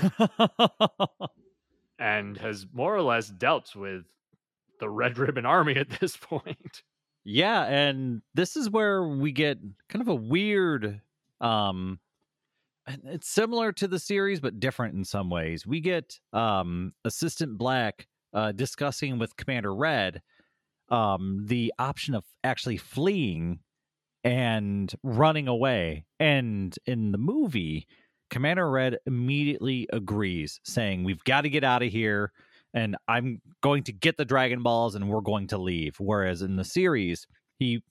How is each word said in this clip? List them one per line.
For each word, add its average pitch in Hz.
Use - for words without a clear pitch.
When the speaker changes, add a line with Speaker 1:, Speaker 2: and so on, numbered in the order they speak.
Speaker 1:
<laughs> -
Speaker 2:
and 104
has 104
more 147
or 196
less 117
dealt 123
with 98
the 110
Red 117
Ribbon 131
Army 151
at 135
this 165
point. -
Speaker 1:
Yeah, 170
and 135
this 175
is 254
where 202
we 143
get 143
kind 208
of 240
a 190
weird, 143
um, 98
and 135
it's 143
similar 226
to 196
the 180
series, 196
but 127
different 117
in 95
some 98
ways. 82
We 160
get, 170
um, 92
Assistant 139
Black, 123
uh, 107
discussing 135
with 113
Commander 110
Red, 117
um, 98
the 117
option 139
of 104
actually 120
fleeing 101
and 110
running 139
away. 113
And 120
in 110
the 101
movie, 123
Commander 160
Red 131
immediately 131
agrees, 95
saying, 98
"We've 92
gotta 143
get 143
outta 123
here, 104
and 113
I'm 120
going 143
to 120
get 160
the 151
Dragon 123
Balls, 117
and 101
we're 107
going 104
to 104
leave." 87
Whereas 95
in 95
the 92
series, 120
he, 120